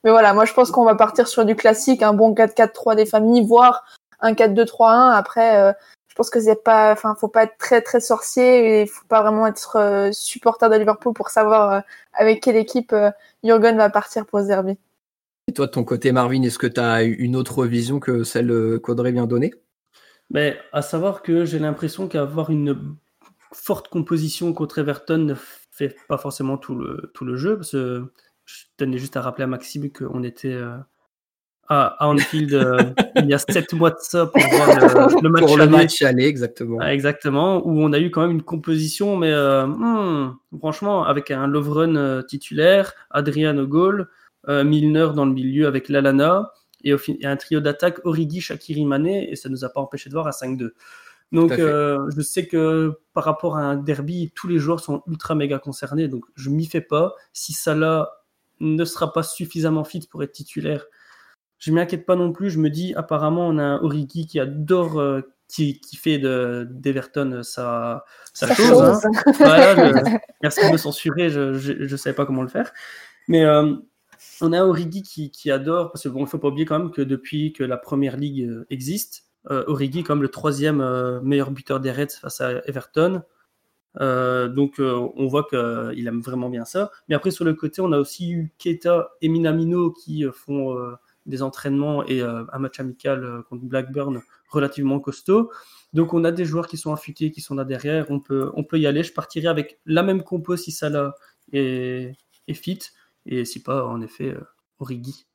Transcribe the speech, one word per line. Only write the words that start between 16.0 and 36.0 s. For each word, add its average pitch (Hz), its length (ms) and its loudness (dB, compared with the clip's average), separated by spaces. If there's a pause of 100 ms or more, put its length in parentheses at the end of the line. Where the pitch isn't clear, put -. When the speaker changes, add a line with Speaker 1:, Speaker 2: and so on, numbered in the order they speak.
Speaker 2:
Marvin, 127 300 2
est-ce 120 160 -2
que 123 80 -2
t'as 117 360 0
une 120 320 -2
autre 131 300 -2
vision 120 340 -2
que 120 240 -2
celle, 120 280 -2
euh, 113 280 0
qu'Audrey 123 320 -2
vient 120 160 0
donner ? 123 260 -2 (800)
Speaker 3:
Mais 143 260 -2 (140)
à 147 100 -4
savoir 185 420 -4
que 170 200 0
j'ai 156 160 -4
l'impression 156 480 -6
qu'avoir 156 440 -4
une 143 260 -2 (720)
forte - 380 -8
composition 165 640 -4
contre 156 260 -6
Everton 147 380 -4
ne 147 160 0 (380)
fait 139 240 -8 (120)
pas 143 100 -4
forcément 135 400 -6
tout 135 180 -12
le, - 380 -12
tout - 120 -12
le 127 100 -6
jeu, 190 220 -2
parce 170 140 -12
que 127 420 -6 (320)
je - 180 -20 (140)
tenais 131 200 -4
juste 135 200 -8
à 127 40 -4
rappeler 127 220 -6
à 127 40 -4
Maxime 143 440 -8
qu'on 127 320 -10
était, 127 300 -10
euh, 120 220 -10 (920)
à, 143 360 2
à 151 40 4
Anfield, 147 460 0
euh, 127 240 4 (200)
Speaker 2:
<laughs> - 180 -2
Speaker 3:
il 151 100 4
y 143 80 2
a 143 60 2
sept 175 340 -2
mois 165 180 4
de 165 80 -12
ça 170 280 0
pour - 140 2
voir - 260 4
le, - 540 6
le 160 80 4
match 165 140 6
Speaker 2:
Pour 147 140 8
le 156 60 8
Speaker 3:
aller. 151 80 8
Speaker 2:
match 165 300 6